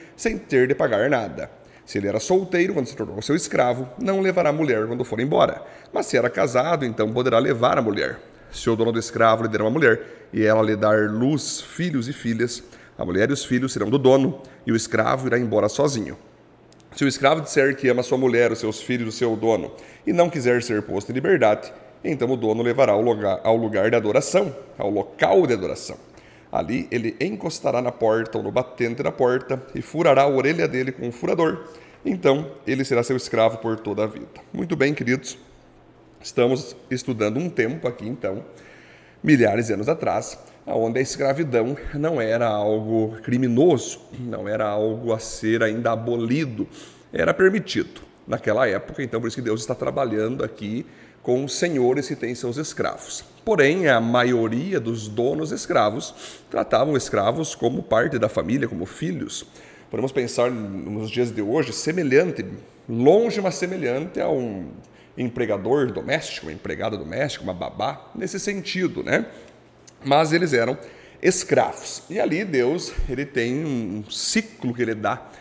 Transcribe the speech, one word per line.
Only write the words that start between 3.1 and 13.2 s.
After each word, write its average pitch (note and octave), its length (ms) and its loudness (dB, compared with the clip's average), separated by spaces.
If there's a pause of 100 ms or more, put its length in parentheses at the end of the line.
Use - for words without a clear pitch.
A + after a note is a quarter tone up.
seu D3 140 0
escravo, B2+ 520 0 (120)
não G3 200 0
levará F3+ 300 2
a - 20 2
mulher C3+ 360 0
quando B2 160 -4
for G#2+ 160 -6
embora. D3+ 420 2 (300)
Mas - 140 -4
se - 100 0
era A#2+ 120 2
casado, C#3 560 0
então A2 280 -2
poderá B2 260 2
levar C3+ 400 2
a C3 40 2
mulher. E2+ 360 -2 (320)
Se - 200 -2
o A#2 40 4
dono A2+ 180 2
do A2+ 60 0
escravo A2+ 440 4
lhe A2+ 80 0
der G#2 100 0
uma G#2+ 80 2
mulher, B2 320 6 (320)
e A2 100 0
ela A2 200 6
lhe G#2+ 120 2
dar G#2+ 360 4
luz, B2+ 500 -2
filhos D3 480 -4
e C#3 60 -8
filhas, A#2 480 -2 (340)
a A#1 80 -6
mulher F#2+ 240 2